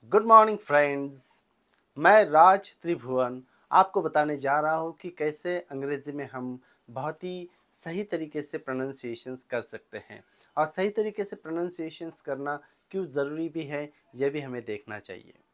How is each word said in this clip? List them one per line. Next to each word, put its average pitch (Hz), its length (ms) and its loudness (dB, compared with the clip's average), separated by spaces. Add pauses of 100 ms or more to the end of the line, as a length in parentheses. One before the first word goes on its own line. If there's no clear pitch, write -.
(160)
Good 220 120 4
morning, 220 340 10
friends। 143 540 2 (800)
मैं 196 260 8
राज 175 580 6
त्रिभुवन 127 600 -2 (300)
आपको 190 300 4
बताने 151 340 0
जा 135 240 0
रहा 156 140 0
हूँ 165 180 -4
कि 175 180 -14
कैसे 175 600 -4
अंग्रेजी 139 420 -6
में 139 200 -8
हम 127 280 -10 (300)
बहुत 147 340 -8
ही 180 240 -10 (240)
सही 170 300 -8
तरीके 156 400 -6
से 151 160 -8
प्रोनाउंसिएशंस 131 880 -8
कर 120 160 -6
सकते - 380 -12
हैं, 104 260 -18 (320)
और 151 100 0
सही 190 240 -4
तरीके 214 340 -4
से - 120 -10
प्रोनाउंसिएशंस 165 840 -10
करना 143 360 -6 (340)
क्यों 190 140 -4
ज़रूरी 147 440 -4
भी 156 140 -8
है, 147 300 -8 (220)
यह 135 160 0
भी 147 100 -6
हमें 123 240 -10
देखना 107 340 -10
चाहिए। - 360 -18 (200)